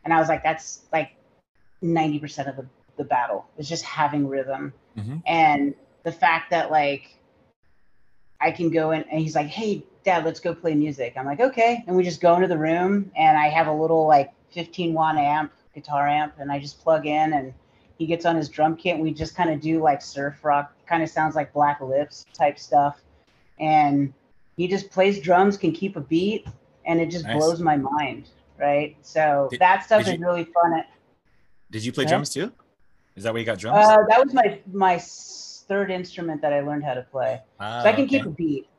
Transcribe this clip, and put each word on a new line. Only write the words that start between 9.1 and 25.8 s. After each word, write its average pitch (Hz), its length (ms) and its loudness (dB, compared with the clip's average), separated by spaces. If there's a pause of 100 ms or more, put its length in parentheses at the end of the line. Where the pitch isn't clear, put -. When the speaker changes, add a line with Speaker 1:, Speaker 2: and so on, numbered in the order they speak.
Speaker 1:
and 156 100 -2
he's 156 140 -4
like, 151 140 -2
"Hey, 202 360 -6 (200)
Dad, 170 200 0
let's - 160 -4
go 170 140 -4
play 165 200 -4
music." 135 420 -2
I'm 131 100 -8
like, 147 140 -6
"Okay." 240 460 2
And 180 100 -2
we 185 60 4
just 175 200 -4
go 175 140 8
into 185 120 2
the 175 100 0
room 180 580 0
and 190 200 6
I 151 120 2
have 160 180 2
a 156 60 -2
little, 160 340 2
like, 143 240 6 (200)
fifteen 170 440 -6
watt 156 220 2
amp, 147 360 0 (220)
guitar 143 340 -2
amp, 151 300 -2
and 143 120 -10
I 143 80 -4
just 143 240 -14
plug 156 240 2
in 156 280 0
and 131 180 -4 (460)
he 160 80 -4
gets 170 180 -4
on 170 120 2
his 151 120 -4
drum 160 280 -2
kit 175 180 -4
and 156 80 -4
we 156 100 -2
just 156 240 -10
kinda 165 200 -2
do, 160 260 -2
like, 143 180 2
surf 143 420 -10
rock, 143 300 -2 (160)
kinda 165 180 0
sounds 156 300 -2
like 143 160 -4
Black 147 300 0
Lips 135 500 -4
type 147 260 0
stuff. 143 440 0 (560)
And 143 560 2 (420)
he 175 100 -2
just 196 240 -4
plays 196 300 2
drums, 185 380 4
can 160 140 0
keep 190 240 -6